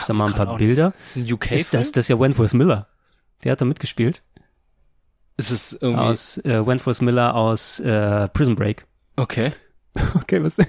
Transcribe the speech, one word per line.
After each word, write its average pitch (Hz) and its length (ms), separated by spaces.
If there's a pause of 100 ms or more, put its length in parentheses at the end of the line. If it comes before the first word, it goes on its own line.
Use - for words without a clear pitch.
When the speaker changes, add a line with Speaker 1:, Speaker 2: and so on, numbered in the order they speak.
Speaker 1:
Gibt's - 60
da 110 80
mal 107 140
ein 101 40
Speaker 2:
grad 101 140
Speaker 1:
paar 113 80
Speaker 2:
auch 110 40
Speaker 1:
Bilder? 131 380
Speaker 2:
nichts. - 220
Ist 123 100
ein 120 60
U-K-Film? - 260
Speaker 1:
Ist - 140
das, 120 180
das 123 120
ist - 40
ja 120 100
Wentworth 127 360
Miller. 123 320 (580)
Der 127 80
hat - 80
da 123 60
mitgespielt. - 560 (1120)
Speaker 2:
Ist 117 140
es - 240
irgendwie 123 280
Speaker 1:
Aus, - 360
äh, 113 280
Wentworth 127 360
Miller 120 320
aus, 110 460
äh, 104 480
Prison 123 280
Break. 104 300 (300)
Speaker 2:
Okay. 127 400
Speaker 1:
<laughs> - 40 (540)
Okay, 180 280
was 156 140 (120)